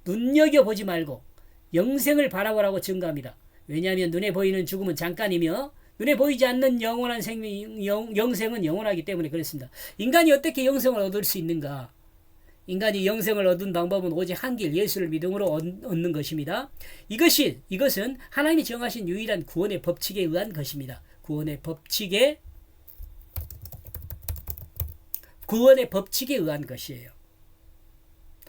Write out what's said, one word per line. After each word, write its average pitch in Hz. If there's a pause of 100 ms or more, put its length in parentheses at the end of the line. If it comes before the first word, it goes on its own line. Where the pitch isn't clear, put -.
눈여겨보지 240
말고 - (480)
영생을 269
바라보라고 202
증거합니다. 160 (300)
왜냐하면 180
눈에 185
보이는 190
죽음은 190
잠깐이며 185 (260)
눈에 254
보이지 262
않는 247
영원한 233
생명, 214
영-, 214
영생은 226
영원하기 185
때문에 175
그렇습니다. 151 (280)
인간이 302
어떻게 277
영생을 254
얻을 196
수 -
있는가? 143 (760)
인간이 196
영생을 208
얻은 180
방법은 180
오직 175 (100)
한 254
길, 165
예수를 190
믿음으로 185
얻-, 170
얻는 175
것입니다. 156 (380)
이것이, 262
이것은 190 (120)
하나님이 311
정하신 240
유일한 202
구원의 185
법칙에 -
의한 175
것입니다. 135 (180)
구원의 151
법칙에, 226 (3000)
구원의 247
법칙에 254
의한 151
것이에요. 123 (1400)